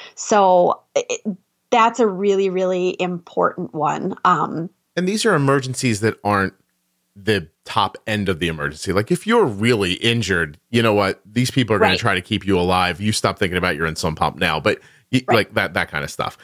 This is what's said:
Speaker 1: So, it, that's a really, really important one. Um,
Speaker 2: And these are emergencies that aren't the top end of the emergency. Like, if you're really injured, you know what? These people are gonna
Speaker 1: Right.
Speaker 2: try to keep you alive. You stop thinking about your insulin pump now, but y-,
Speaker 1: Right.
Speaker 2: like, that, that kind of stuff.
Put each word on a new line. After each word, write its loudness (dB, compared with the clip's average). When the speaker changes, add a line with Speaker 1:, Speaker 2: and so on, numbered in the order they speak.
Speaker 1:
So, 4
it, -4
that's 2
a 4
really, 0
really -2
important -4
one. -2
Um, -2
Speaker 2:
And -2
these -2
are 4
emergencies 0
that 0
aren't 0
the -2
top -2
end -2
of 0
the -2
emergency. -6
Like, 0
if -2
you're 4
really 0
injured, -2
you 2
know 4
what? 2
These -2
people 0
are 0
gonna 4
Speaker 1:
Right. 0
Speaker 2:
try 0
to -2
keep -4
you 2
alive. 2
You 0
stop -2
thinking 0
about 0
your -2
insulin -4
pump -2
now, 0
but 0
y-, 2
Speaker 1:
Right. 2
Speaker 2:
like, 0
that, -2
that -2
kind -6
of -8
stuff. -8